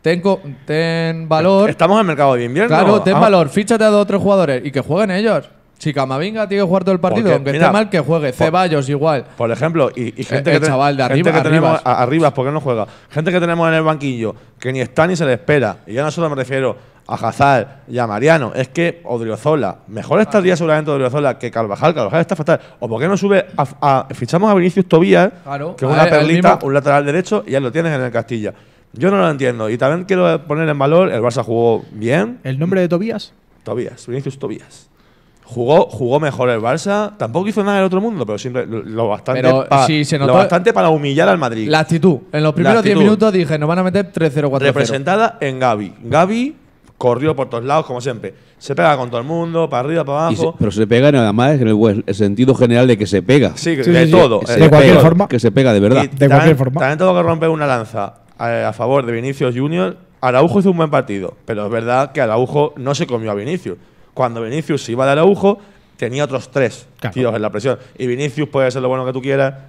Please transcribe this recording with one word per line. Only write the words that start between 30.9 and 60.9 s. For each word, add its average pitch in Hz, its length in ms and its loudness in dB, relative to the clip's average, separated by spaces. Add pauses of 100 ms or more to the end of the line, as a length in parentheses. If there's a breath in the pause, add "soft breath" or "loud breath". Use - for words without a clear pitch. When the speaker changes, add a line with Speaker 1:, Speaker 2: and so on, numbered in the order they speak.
Speaker 2:
el 113 100 -2
Barça 120 220 -2
jugó 117 500 0
bien. 165 500 -2
Speaker 3:
¿El 131 160 -6
nombre 185 220 0
de 175 80 0
Tobías? 202 440 -6 (300)
Speaker 2:
Tobías, 117 440 -8
Vinicius 135 320 -8
Tobías. - 480 -14 (560)
Jugó, 123 440 0
jugó 127 320 -2
mejor 127 300 -4
el 113 100 -2
Barça, 196 580 -4
tampoco 165 300 -6
hizo 214 160 -4
nada 202 140 0
del 190 100 0
otro 185 120 -2
mundo, 208 240 -4
pero 104 140 -6
siempre 123 300 -8
lo, 110 160 -8
lo 110 240 -4
bastante 127 340 -4
Speaker 1:
Pero 131 260 2
Speaker 2:
pa-, 139 200 2
Speaker 1:
sí, 151 180 0
se 147 140 -2
Speaker 2:
lo 139 80 0
Speaker 1:
notó 127 100 4
Speaker 2:
bastante 185 360 2
para 185 160 2
humillar 151 380 2
al 185 120 2
Madrid. 113 280 -4
Speaker 1:
La 156 120 2
actitud. 160 400 0 (120)
En 151 120 -2
los 156 80 2
Speaker 2:
La 143 40 -6
Speaker 1:
primeros 220 280 2
diez 202 100 2
Speaker 2:
actitud. 190 100 4
Speaker 1:
minutos 214 300 4
dije, 156 240 0
"Nos 147 100 -2
van 175 120 0
a 185 40 0
meter 196 280 -2
tres 160 200 0
cero, 143 200 -2
cuatro 139 160 0
cero". 139 100 2
Speaker 2:
Representada 156 640 0
en 135 160 -4
Gavi. 107 340 0 (120)
Gavi 190 520 0 (440)
corrió 127 360 0
por 131 140 -6
todos 120 140 -6
lados, 147 240 -2
como 123 120 -8
siempre. 110 360 -10 (240 soft breath)
Se 139 160 -8
pega 160 200 2
con 123 140 -6
todo 117 120 -4
el 123 40 -8
mundo, 165 420 -4
para 131 200 -4
arriba, 160 180 -2
para 151 260 -2
Speaker 4:
Y 165 40 -2
se, 165 80 -4
Speaker 2:
abajo. 165 160 -4
Speaker 4:
pero 104 100 0
se 104 160 0
pega 123 260 4
nada 117 220 2
más 131 260 2
en 117 80 2
el, 110 380 2
el 98 100 -4
sentido 110 380 2
general 120 320 4
de 123 140 6
que 104 80 -2
se 92 160 0
pega. 120 320 4
Speaker 2:
Sí, 165 280 -4
Speaker 3:
Sí, 170 80 2
Speaker 2:
de 165 100 6
Speaker 3:
sí, 165 40 6
sí. 156 60 2
Speaker 2:
todo. 143 300 4
Speaker 4:
Que 117 100 -4
Speaker 2:
Eh, 120 40 2
Speaker 4:
se - 40 4
Speaker 3:
De 156 100 8
cualquier 139 280 8
Speaker 4:
pega, 135 60 8
Speaker 3:
forma. 170 240 4
Speaker 4:
que 123 120 -2
se 113 120 2
pega, 131 220 4
de 101 60 4
verdad. 113 240 4
Speaker 2:
y 139 60 -4
Speaker 3:
De - 0 - (180)
cualquier - 20 6
Speaker 2:
también, 147 280 6
Speaker 3:
forma. 131 220 -2
Speaker 2:
también 139 200 0
tengo 185 160 2
que 175 80 2
romper 165 260 0
una 156 160 -2
lanza 110 480 -4 (240)
a, 117 300 -2
a 110 60 -4
favor 127 300 0
de 117 100 -2
Vinicius 127 440 -4
Junior. 170 400 -4 (240)
Araujo 131 380 4
hizo 190 100 4
un 175 80 0
buen 160 140 0